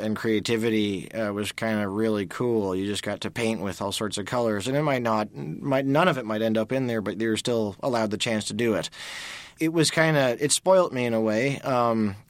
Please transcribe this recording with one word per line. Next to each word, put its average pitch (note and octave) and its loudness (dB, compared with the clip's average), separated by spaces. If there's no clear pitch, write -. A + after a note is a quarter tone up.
and G#2+ -2
creativity, A2 0
uh, G#2 -4
was G2+ -4
kind A2 -2
of G2 -2
really G#2+ 0
cool. A2 0
You F#2+ -2
just G2+ -4
got G2+ -6
to G2 -6
paint A2 -2
with F#2 -4
all G2 -4
sorts G2+ -4
of G2 -6
colors, A2+ 0
and C3+ 0
it D3+ 0
might C#3 0
not, G#2+ 0
might, C#3 -2
none D3+ 4
of C#3 2
it A#2 -6
might G#2+ -2
end A2 2
up A2 0
in C3 0
there, A2+ -2
but G2 -4
you're A2+ 0
still A2 0
allowed A2+ 0
the G#2 -2
chance A2 -2
to G#2+ -6
do A2+ 2
it. E2 -2
It D#3+ 0
was D#3+ 4
kinda, D3 4
it C#3+ 0
spoilt F#3 4
me B2 0
in A#2 0
a A2 2
way. A2+ 2
Um, A2+ 2